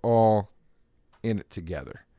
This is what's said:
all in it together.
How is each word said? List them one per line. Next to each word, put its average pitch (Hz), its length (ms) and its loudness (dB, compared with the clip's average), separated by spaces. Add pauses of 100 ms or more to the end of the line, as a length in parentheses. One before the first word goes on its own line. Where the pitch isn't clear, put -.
all 110 440 4 (720)
in 110 160 -2
it - 120 -12
together. 80 540 -12 (140)